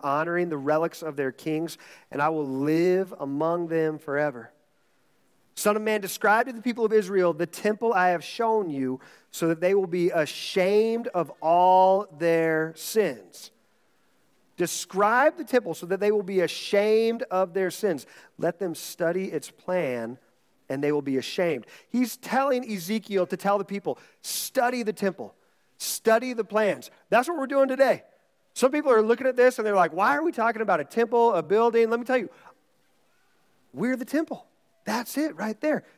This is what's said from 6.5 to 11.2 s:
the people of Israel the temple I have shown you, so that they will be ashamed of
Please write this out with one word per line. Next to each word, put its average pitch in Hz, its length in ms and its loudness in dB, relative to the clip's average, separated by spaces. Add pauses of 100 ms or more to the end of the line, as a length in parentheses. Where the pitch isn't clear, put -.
the 226 80 -14
people 233 220 -4
of 214 100 2
Israel 185 380 2
the 160 140 -2
temple 214 480 -2
I 180 160 4
have 165 140 0
shown 220 480 0
you, 131 280 -4 (300)
so - 200 -4
that 160 120 -2
they 185 140 2
will 190 100 2
be 175 240 0
ashamed 208 1000 0
of 170 220 -2 (120)